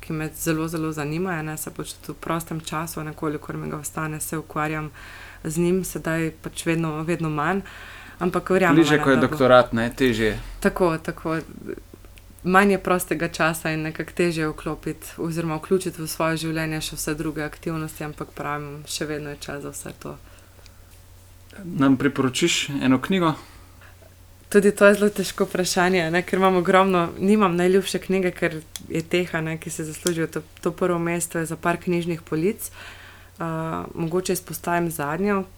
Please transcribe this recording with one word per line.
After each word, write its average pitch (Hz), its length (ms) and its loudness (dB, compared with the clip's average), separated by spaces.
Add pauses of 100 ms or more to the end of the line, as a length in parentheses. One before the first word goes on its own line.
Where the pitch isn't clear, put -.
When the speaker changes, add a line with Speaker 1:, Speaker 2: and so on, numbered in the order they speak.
Speaker 1:
ki 165 60 -6
me 156 220 -4
zelo, 160 320 0
zelo 160 240 -4
zanimajo, 156 520 -2
ne, 156 140 -6
se - 180 -8
pač - 240 -8
tudi - 160 -10
v - 80 -16
prostem 165 400 -4
času, 160 400 -6
ne, 156 100 -8
kolikor 151 460 -6
mi 156 100 -6
ga 156 120 -6
ostane, 156 420 -6
se - 160 -6
ukvarjam 151 480 -4 (560)
z 160 160 -4
njim, 175 240 4
sedaj 160 480 -4 (120)
pač - 220 -10
vedno, 165 280 0 (100)
vedno 160 260 -2
manj, 151 320 0 (640)
ampak 180 320 0
verjamem, 180 240 6
Speaker 2:
Bliže, 151 160 6
Speaker 1:
a - 20 6
ne, - 60 2
Speaker 2:
ko 139 80 6
je 131 60 6
Speaker 1:
da 131 80 6
bo - 20 2
Speaker 2:
doktorat, 123 480 8
ne, 117 160 2
težje. 110 460 2 (260)
Speaker 1:
Tako, 190 300 2 (100)
tako. 160 380 -4 (1040)
Manj 190 300 6
je - 20 0
prostega 175 480 0
časa 165 480 0
in 156 140 -4
nekako 160 260 -10
težje 160 320 2
vklopiti 151 720 -8
oziroma 165 400 -2
vključiti 180 400 -2
v 160 80 -8
svoje 160 380 0
življenje 160 420 -2
še - 80 -10
vse 151 240 -4
druge 156 240 -4
aktivnosti, 156 640 -6
ampak 147 300 -12
pravim, 147 500 -8
še - 220 -6
vedno 147 260 -6
je 143 80 -16
čas 143 220 -10
za 143 100 -12
vse - 240 -12
to. 147 160 -12 (1500)
Speaker 2:
Nam 139 340 4
priporočiš 135 680 0 (100)
eno 131 240 4
knjigo? 175 320 4 (1120)
Speaker 1:
Tudi 202 220 8
to 202 160 8
je 202 60 10
zelo 208 160 4
težko 196 340 -2
vprašanje, 185 680 2
ne, 180 120 2
ker 185 160 0
imam 190 160 6
ogromno, 180 540 4 (100)
nimam 196 400 4
najljubše 185 400 4
knjige, 185 320 0
ker 160 300 -4 (260)
je 160 160 -2
teh, 175 320 -2
a 160 80 0
ne, 160 160 -4
ki 175 100 -12
se 160 140 -8
zaslužijo 160 480 -2
to, 156 100 -6 (220)
to 180 80 0
prvo 175 280 0
mesto, 170 400 -2
je 165 60 -2
Za 160 140 -6
par 170 240 0
knjižnih 170 380 -2
polic. 180 480 -2
Eh, - 720 -16 (500)
mogoče 180 400 -2
izpostavim 175 580 -2
zadnjo 185 520 -2 (140)